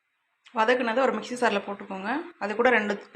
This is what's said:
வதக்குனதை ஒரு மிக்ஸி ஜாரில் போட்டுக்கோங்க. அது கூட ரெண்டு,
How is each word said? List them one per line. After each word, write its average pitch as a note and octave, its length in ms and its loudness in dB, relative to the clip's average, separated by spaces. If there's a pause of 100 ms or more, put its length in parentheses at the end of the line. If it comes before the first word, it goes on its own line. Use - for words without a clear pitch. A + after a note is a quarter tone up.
(580)
வதக்குனதை A#3+ 480 2
ஒரு A#3 120 2
மிக்ஸி B3 240 -8
ஜாரில் G#3 240 2
போட்டுக்கோங்க. G3+ 440 -8 (280)
அது G3+ 160 -4
கூட A#3+ 220 4
ரெண்டு, G#3 200 0 (200)